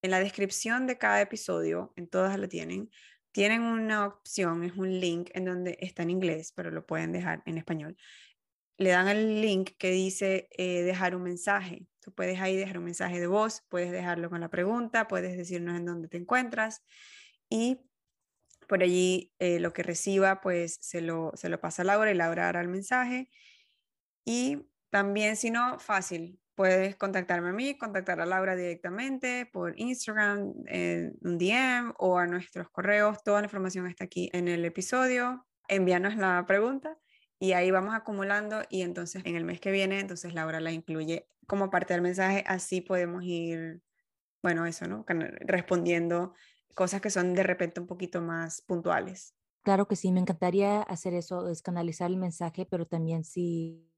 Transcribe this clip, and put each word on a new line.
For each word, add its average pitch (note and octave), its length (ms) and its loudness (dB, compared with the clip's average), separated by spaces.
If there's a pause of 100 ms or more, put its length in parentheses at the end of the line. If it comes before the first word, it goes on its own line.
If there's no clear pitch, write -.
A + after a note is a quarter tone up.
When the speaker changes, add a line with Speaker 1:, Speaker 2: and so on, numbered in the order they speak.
Speaker 1:
en F#3 100 0
la F#3 80 4
descripción G#3 680 -2
de B3 100 -2
cada G#3 240 4
episodio, E3 720 -2
en E3 140 -12
todas F#2+ 300 2
lo - 100 -4
tienen, F3+ 400 -8 (420)
tienen G#3+ 300 2
una A3 460 0
opción, E3+ 560 -2
es F3 120 -4
un F#3+ 240 -2
link E3+ 340 -2
en F#3 120 -4
donde F3+ 360 -4
está F3+ 220 -6
en E3 60 0
inglés, E3+ 460 -2
pero E3+ 160 -8
lo D#3+ 140 -8
pueden D#3+ 260 -4
dejar E3+ 340 -4
en E3 120 -6
español. D#3+ 380 -6 (840)
Le F#3 140 4
dan F#3 180 6
el G#3+ 320 2
link F#3+ 360 2
que F#3 140 0
dice, F#3+ 560 0 (100)
eh, F3+ 260 0
dejar F#3 320 0
un F3+ 80 -4
mensaje. F3+ 640 -2 (140)
Tú F#3+ 120 -20
puedes F#3 260 -2
ahí F#3+ 160 0
dejar F#3+ 220 -2
un F3 80 -6
mensaje F3 340 -4
de F3 80 -2
voz, G#3+ 420 0
puedes F3 220 -2
dejarlo F3 380 -4
con E3+ 120 -4
la E3+ 80 -6
pregunta, A3+ 580 0
puedes F3+ 300 -2
decirnos F3 400 -4
en E3+ 80 -4
dónde E3+ 220 -6
te F3 100 -10
encuentras A3+ 680 -2 (680)
y A#3+ 360 0 (840)
por F#3 160 4
allí, F3+ 560 4
eh, F3 200 4
lo E3+ 140 0
que F3 100 -4
reciba, F#3+ 580 2
pues, F3 400 0
se - 200 -6
lo, E3 340 -2
se - 140 -8
lo E3+ 100 -2
pasa E3+ 220 -4
a F3+ 40 2
Laura G#3 260 6
y G3 40 4
Laura E3+ 340 2
hará F3 120 0
el F3 60 -2
mensaje. B3 640 -2 (920)
Y B3+ 460 0 (200)
también, G#3 440 2
si A3+ 160 -2
no, A#3+ 280 0
fácil, F3+ 640 -4 (140)
puedes F#3+ 400 4
contactarme F3+ 540 0
a F3+ 40 -2
mí, C4+ 240 -2
contactar F#3+ 440 -2
a E3+ 40 2
Laura F#3+ 300 2
directamente A#3+ 960 -4
por F3 280 -6
Instagram, G#3+ 760 0 (140)
en E3+ 540 -2
un F3 160 0
D F3 140 4
M B3 460 2
o F3+ 220 4
a F3 80 2
nuestros F3 420 -6
correos. G#3 540 2
Toda G#3 180 4
la G#3 40 -2
información F#3 420 -4
está F3+ 180 -8
aquí F3+ 280 -4
en F3 140 0
el E3+ 180 0
episodio. B3 840 0 (200)
Envíanos F#3+ 480 4
la F3+ 320 2
pregunta C4 520 2 (400)
y F#3+ 140 2
ahí F3+ 180 6
vamos F#3+ 240 2
acumulando G#3 760 -2
y F#3+ 140 -2
entonces F3 420 -6
en E3+ 100 -2
el E3 100 -2
mes F3 160 -6
que F#3+ 100 0
viene, G3 280 2
entonces F3+ 340 -8
Laura D#3+ 260 -2
la E3 120 -2
incluye E3 560 -4 (200)
como G3 220 0
parte F#3 240 2
del F3 80 2
mensaje. F#3+ 460 2
Así F#3 340 -2
podemos F3+ 420 -2
ir, E3 580 -4 (640)
bueno, E3+ 220 2
eso, E3 220 -6
¿no? G#3+ 180 -6
Can-, E3 360 -2
respondiendo F3 920 2 (420)
cosas G3 260 0
que G#3+ 80 -2
son F3+ 240 2
de F#3 100 4
repente F3+ 380 0
un F3 60 -10
poquito F3+ 340 -6
más E3 400 -6
puntuales. F3 720 -4 (280)
Speaker 2:
Claro G3 240 4
que G#3 100 0
sí, F#3 140 0
me F3+ 100 4
encantaría G3 600 2
hacer F#3 320 -4
eso, F3 360 -4
es E3 120 -6
canalizar F3 480 -2
el F#3 80 0
mensaje, F3+ 480 -4
pero E3+ 220 -4
también E3 380 -2
si E3 720 -4